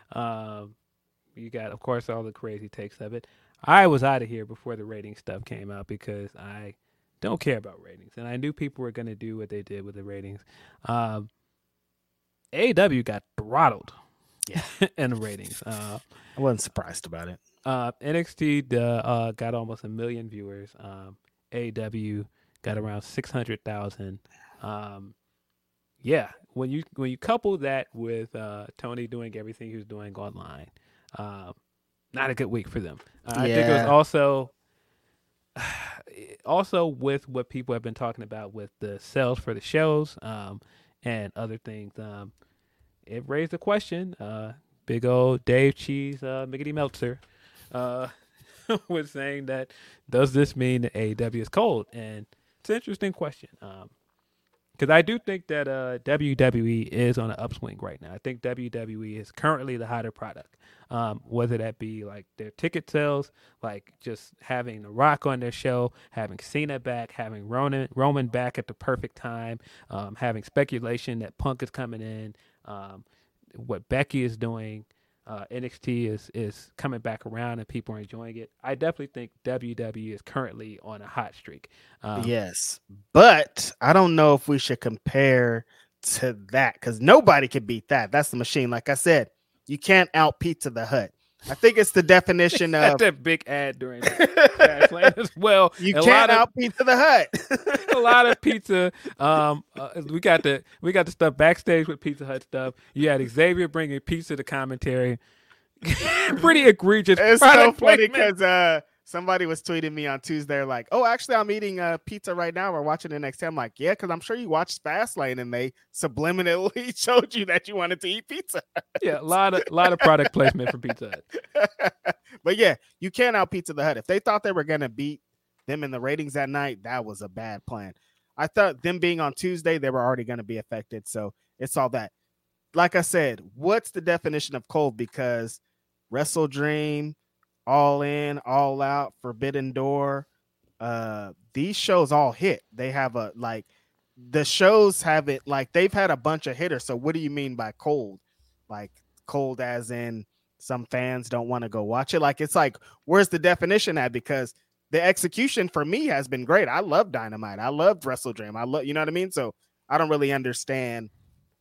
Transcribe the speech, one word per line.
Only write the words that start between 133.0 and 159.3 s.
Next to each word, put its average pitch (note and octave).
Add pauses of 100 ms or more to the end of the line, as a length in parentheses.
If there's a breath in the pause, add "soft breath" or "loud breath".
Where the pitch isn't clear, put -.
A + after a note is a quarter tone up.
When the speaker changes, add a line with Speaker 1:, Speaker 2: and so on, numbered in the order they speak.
Speaker 2:
said, D3 (140)
what's F#3+
the F#3
definition D#3
of A#2+
cold? C#3+
Because A#2+ (500)
Wrestle D3+
Dream, D3+ (500)
All C#3+
In, D3
All C#3
Out, C#3
Forbidden C3+
Door, C#3 (540)
uh, A2 (200)
these F3
shows E3+
all C#3+
hit. F3 (100)
They B2+
have C3
a, G#2+
like, A2+ (500)
the B2
shows G3+
have D#3
it, C3+
like, C#3
they've F#3
had G3
a C#3+
bunch D3+
of B2+
hitters. D3+
So C3
what D3+
do D#3+
you D3
mean C#3
by A2
cold? A2+ (480)
Like, G#2 (360)
cold C3
as A#2+
in A#2 (320)
some B2
fans B2+
don't A#2+
wanna A#2+
go G#2+
watch A#2
it? D#3+
Like, C#3+
it's D3+
like, D3 (280 soft breath)
where's F#3
the E3+
definition F3
at? B2
Because B2 (360)
the D#3+
execution F#3
for D3
me A#3+
has C#3
been B2+
great. D#3+
I C#3+
love F#3
Dynamite. G#2+
I A#2
love D#3+
Wrestle B2+
Dream. G#2+
I A#2
love, C3
you C#3+
know D#3
what D3+
I D#3+
mean? F#3